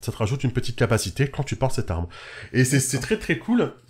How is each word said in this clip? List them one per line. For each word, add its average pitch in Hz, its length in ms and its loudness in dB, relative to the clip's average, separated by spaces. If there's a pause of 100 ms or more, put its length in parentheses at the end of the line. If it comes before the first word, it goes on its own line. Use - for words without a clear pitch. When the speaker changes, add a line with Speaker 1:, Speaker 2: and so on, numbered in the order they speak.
Speaker 1:
ça - 120 -4
te - 40 -14
rajoute 113 280 0
une 131 80 2
petite - 240 -2
capacité 117 520 2
quand - 140 -4
tu 120 140 -4
portes 131 180 0
cette 101 160 0
arme. 85 160 -2 (460)
Et 127 120 4
c'est, 131 160 4
c'est - 180 0
Speaker 2:
D'accord. - 100 -6
Speaker 1:
très, 220 100 2
très 165 200 -2
cool. 226 340 2 (180)